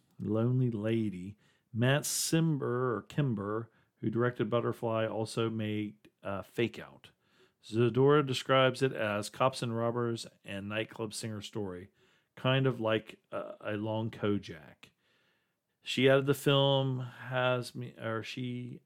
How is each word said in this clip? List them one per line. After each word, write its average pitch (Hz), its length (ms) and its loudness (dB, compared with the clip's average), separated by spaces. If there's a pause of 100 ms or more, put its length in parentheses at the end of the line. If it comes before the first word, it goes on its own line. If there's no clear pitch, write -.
(200)
Lonely 120 520 2
Lady. 104 640 -2 (360)
Matt 131 300 2
Simber, 165 580 2
or 123 460 0
Kimber, 110 600 -2 (320)
who 110 80 0
directed 117 400 0
Butterfly, 117 560 0
also 113 440 -2
made, 107 460 -4 (280)
uh, 98 180 -6
Fake - 380 -4
Out. - 320 -18 (580)
Zadora 131 560 4
describes 131 560 2
it 135 120 2
as 104 360 -2
cops 131 320 0
and 117 140 -2
robbers 117 500 -2 (200)
and 101 240 -8
nightclub 110 440 -6
singer 107 280 -8
story, 95 480 -8 (480)
kind 131 300 2
of 117 120 -2
like, 110 380 0 (140)
uh, - 280 -8
a 107 140 -6
long 110 360 -2
Kojak. 98 840 -4 (880)
She - 260 2
added 135 200 6
the 143 60 4
film 135 720 2 (220)
has 127 460 -2
me, 123 260 -12
or 113 220 -4
she 123 640 -8